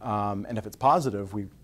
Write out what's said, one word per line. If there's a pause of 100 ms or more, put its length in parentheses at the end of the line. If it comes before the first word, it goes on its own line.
Um,
and
if
it's
positive,
we (180)